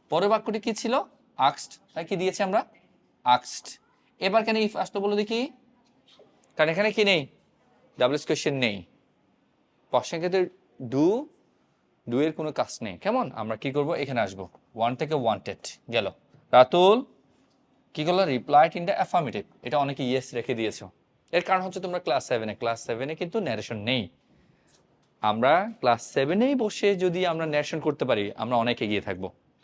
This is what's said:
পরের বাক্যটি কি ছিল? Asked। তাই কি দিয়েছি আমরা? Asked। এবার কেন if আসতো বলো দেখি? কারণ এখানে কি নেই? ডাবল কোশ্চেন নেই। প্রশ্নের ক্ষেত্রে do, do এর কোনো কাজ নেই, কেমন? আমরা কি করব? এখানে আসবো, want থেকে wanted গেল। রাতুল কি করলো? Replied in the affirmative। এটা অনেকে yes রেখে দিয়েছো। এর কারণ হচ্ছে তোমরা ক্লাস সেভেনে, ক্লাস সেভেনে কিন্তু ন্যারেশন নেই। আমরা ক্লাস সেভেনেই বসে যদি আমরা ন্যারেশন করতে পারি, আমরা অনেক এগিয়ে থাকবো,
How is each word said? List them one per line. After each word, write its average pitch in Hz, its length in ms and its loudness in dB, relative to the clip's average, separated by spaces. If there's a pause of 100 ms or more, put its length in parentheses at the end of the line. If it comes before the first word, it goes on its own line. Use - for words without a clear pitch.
পরের 180 200 2
বাক্যটি 214 320 -2
কি 214 140 -4
ছিল? 226 200 -4 (440)
Asked। - 400 0 (160)
তাই 170 100 -8
কি 185 120 -4
দিয়েছি 185 260 -2
আমরা? 196 240 0 (580)
Asked। - 540 0 (400)
এবার 196 260 2
কেন 220 120 0
if 214 220 0
আসতো 185 220 -4
বলো 202 160 0
দেখি? 226 340 -2 (1040)
কারণ 156 140 4
এখানে 202 220 0
কি 214 120 2
নেই? 175 220 4 (720)
ডাবল 127 180 4
কোশ্চেন 147 380 -2
নেই। 107 300 -2 (1040)
প্রশ্নের 139 300 0
ক্ষেত্রে 180 280 0 (400)
do, 175 360 2 (840)
do 123 100 2
এর 156 120 0
কোনো 156 200 -6
কাজ - 300 -6
নেই, 95 160 -8
কেমন? 214 340 -2
আমরা 110 240 -6
কি 135 160 -6
করব? 143 200 -2
এখানে 131 280 -2
আসবো, 95 280 -4 (280)
want 117 200 0
থেকে 151 180 -4
wanted 113 800 -4
গেল। 104 180 0 (420)
রাতুল 180 520 8 (880)
কি 151 100 -4
করলো? 180 180 2
Replied 147 500 4
in 175 140 -6
the 196 80 0 (100)
affirmative। 127 400 -2 (180)
এটা 123 160 -2
অনেকে 135 400 -2
yes - 160 -8
রেখে 120 200 -4
দিয়েছো। 107 360 -4 (420)
এর 180 100 2
কারণ 185 200 0
হচ্ছে 190 180 -8
তোমরা 180 180 -6
ক্লাস 143 300 -2
সেভেনে, 110 260 -2
ক্লাস 113 320 -4
সেভেনে 131 280 -6
কিন্তু 175 260 -6
ন্যারেশন 117 360 -6
নেই। 107 320 -2 (1120)
আমরা 135 600 2
ক্লাস 117 320 0
সেভেনেই 190 420 2
বসে 214 420 0
যদি 180 300 0
আমরা 165 200 -2
ন্যারেশন 151 340 -2
করতে 143 240 -2
পারি, 107 320 0
আমরা 123 200 -2
অনেক 117 260 0
এগিয়ে 104 180 0
থাকবো, 92 300 -6 (320)